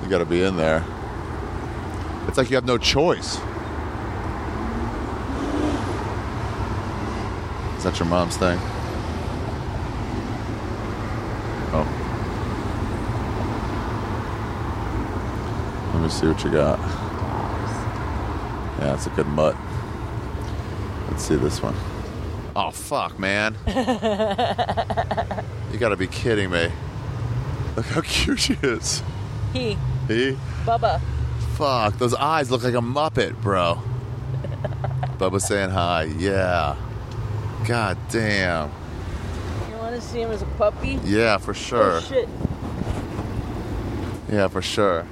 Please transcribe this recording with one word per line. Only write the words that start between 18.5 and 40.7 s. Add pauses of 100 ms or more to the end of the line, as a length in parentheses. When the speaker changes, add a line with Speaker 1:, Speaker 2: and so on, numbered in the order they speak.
Speaker 1:
Yeah,
it's
a
good
mutt. (1500)
Let's
see
this
one. (840)
Oh,
fuck,
man. (100)
Speaker 2:
<laughs> (240)
Speaker 1:
You
gotta
be
kidding
me! (1040)
Look
how
cute
she
is. (520)
Speaker 2:
He. (280)
Speaker 1:
He? (300)
Speaker 2:
Bubba. (560)
Speaker 1:
Fuck,
those
eyes
look
like
a
Muppet,
bro. (640)
Speaker 2:
<laughs> (560)
Speaker 1:
Bubba
saying
hi, (160)
yeah. (880)
God (140)
damn. (1000)
Speaker 2:
You
wanna
see
him
as
a (120)
puppy?